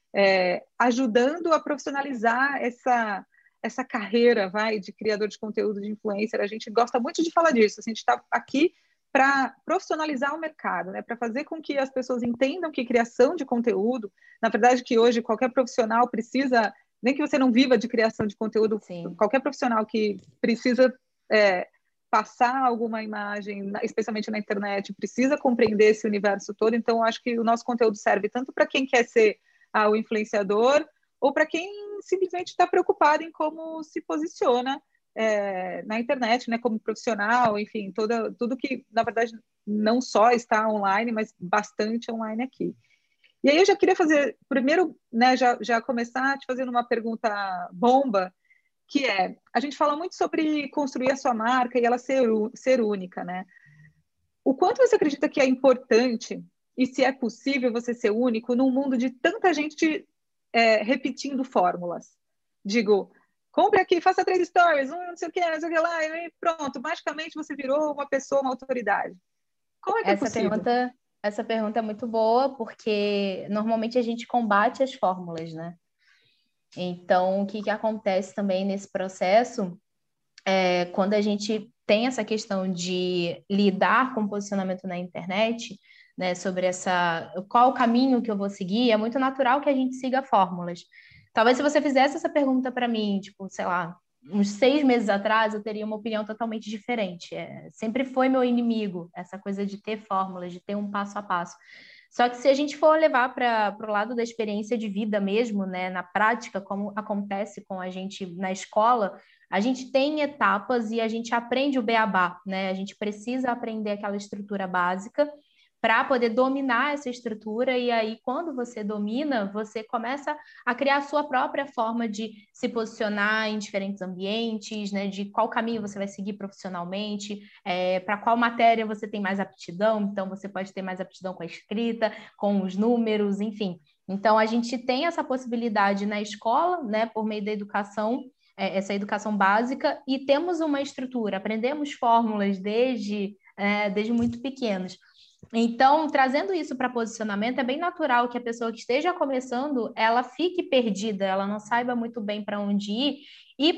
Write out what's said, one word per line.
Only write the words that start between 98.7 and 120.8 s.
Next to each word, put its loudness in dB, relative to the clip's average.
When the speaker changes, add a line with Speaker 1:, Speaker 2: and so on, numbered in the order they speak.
Speaker 2:
essa -14
coisa -6
de -8
ter -6
fórmulas, -6
de -14
ter -8
um -6
passo -6
a -6
passo. -6
Só 4
que -8
se 0
a 8
gente -2
for 6
levar 2
pra, 2
pro -10
lado 0
da 0
experiência -4
de -4
vida -2
mesmo, 0
né, -4
na -4
prática, -2
como -8
acontece -6
com -10
a -8
gente -10
na -4
escola, 0
a 0
gente -2
tem 0
etapas 0
e -2
a 0
gente -4
aprende 0
o 2
beabá, 2
né? -4
A -4
gente -8
precisa -4
aprender -6
aquela -6
estrutura -8
básica, -2
pra 4
poder 2
dominar 0
essa -8
estrutura, -4
e 0
aí, 0
quando -6
você -8
domina, -2
você -8
começa -6
a 0
criar 2